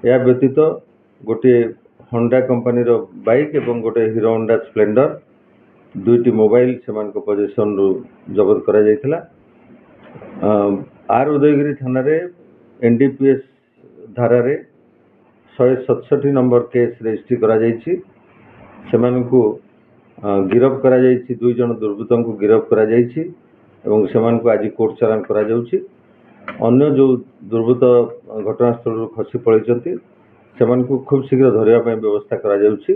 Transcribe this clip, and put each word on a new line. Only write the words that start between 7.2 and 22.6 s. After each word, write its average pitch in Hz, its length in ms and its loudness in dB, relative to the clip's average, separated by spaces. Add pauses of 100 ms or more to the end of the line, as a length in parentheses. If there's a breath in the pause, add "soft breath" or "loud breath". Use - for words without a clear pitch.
ଜବତ 101 280 2
କରାଯାଇଥିଲା। 107 600 0 (1200)
ଅ, 98 80 0 (600)
ଆର୍ 123 180 2
ଉଦୟଗିରି 147 460 2
ଥାନାରେ 135 540 -2 (540)
ଏନ୍ 117 160 2
ଡି 135 100 4
ପି 131 200 -4
ଏସ୍ 135 180 0 (720)
ଧାରାରେ 123 480 0 (960)
ଶହେ 131 180 4
ସତଷଠି 135 540 -2
ନମ୍ବର 123 320 2 (100)
କେସ୍ 120 300 -2
ରେଜିଷ୍ଟ୍ରି 110 340 -4
କରାଯାଇଛି। 113 560 0 (1000)
ସେମାନଙ୍କୁ, 120 680 0 (680)
ଅ, 104 40 -6 (240)
ଗିରଫ 127 280 2
କରାଯାଇଛି, 127 540 2
ଦୁଇ 117 200 -2
ଜଣ 120 200 -2
ଦୁର୍ବୃତ୍ତଙ୍କୁ 110 640 -4
ଗିରଫ 107 320 2